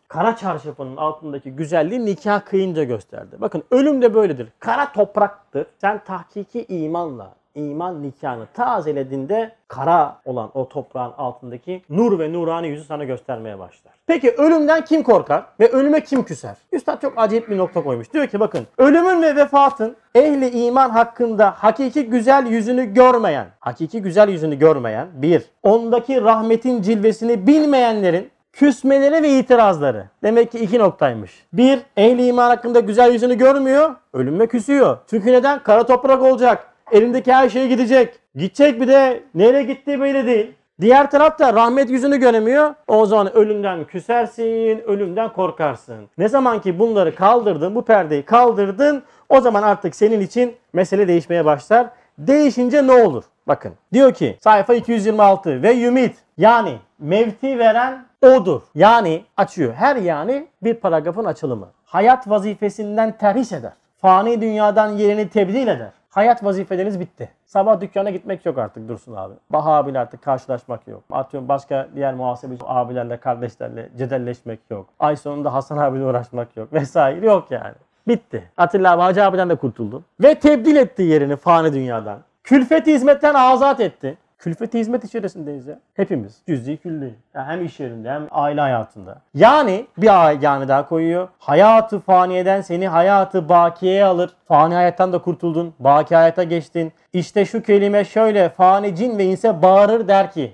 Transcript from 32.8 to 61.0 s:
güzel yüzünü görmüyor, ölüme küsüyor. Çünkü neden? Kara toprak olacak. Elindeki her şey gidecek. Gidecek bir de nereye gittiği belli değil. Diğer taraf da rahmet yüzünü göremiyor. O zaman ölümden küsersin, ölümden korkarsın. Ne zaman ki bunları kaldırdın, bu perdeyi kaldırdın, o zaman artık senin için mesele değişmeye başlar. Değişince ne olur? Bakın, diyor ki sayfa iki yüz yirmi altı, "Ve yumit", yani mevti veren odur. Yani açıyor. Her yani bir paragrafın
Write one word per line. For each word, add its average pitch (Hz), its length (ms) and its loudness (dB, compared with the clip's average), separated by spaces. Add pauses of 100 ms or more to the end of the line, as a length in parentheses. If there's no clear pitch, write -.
güzel 233 320 4
yüzünü 247 260 0
görmüyor, 269 560 2 (180)
ölüme 139 340 -2
küsüyor. 226 520 0 (120)
Çünkü 220 220 0
neden? 262 300 2
Kara 214 240 4
toprak 262 360 2
olacak. 247 440 2 (260)
Elindeki 240 400 2
her 262 160 4
şey 247 200 -2
gidecek. 247 520 0 (140)
Gidecek 233 460 0
bir 254 80 0
de 262 340 4 (120)
nereye 240 280 4
gittiği 269 380 -6
belli 269 260 -2
değil. 226 280 -2 (260)
Diğer 262 300 6
taraf 311 280 4
da 254 160 4
rahmet 240 360 2
yüzünü 269 260 0
göremiyor. 254 580 2 (140)
O 214 180 4
zaman 202 300 0
ölümden 202 480 0
küsersin, 226 1000 -4
ölümden 202 460 -4
korkarsın. 135 760 -6 (100)
Ne 190 100 0
zaman 247 320 0
ki 175 180 -6
bunları 202 360 0
kaldırdın, 202 600 0
bu 240 100 -6
perdeyi 160 380 0
kaldırdın, 233 800 0 (260)
o 269 120 6
zaman 220 220 0
artık 196 340 -2
senin 220 240 2
için 233 340 -2 (180)
mesele 190 360 0
değişmeye 170 360 0
başlar. 180 420 2 (320)
Değişince 262 680 2
ne 262 60 4
olur? 196 320 4 (240)
Bakın, 135 240 -4 (200)
diyor 254 220 6
ki 131 260 -4
sayfa 214 340 2
iki 233 180 -2
yüz 208 140 -2
yirmi 214 160 0
altı, 185 400 2
"Ve 208 100 4
yumit", 240 440 0 (220)
yani 208 380 2 (220)
mevti 220 600 -2
veren 240 460 0 (180)
odur. 196 380 4 (140)
Yani 190 480 2 (140)
açıyor. 151 380 -4
Her 254 220 0
yani 202 500 -4 (160)
bir 226 120 -2
paragrafın 175 500 -4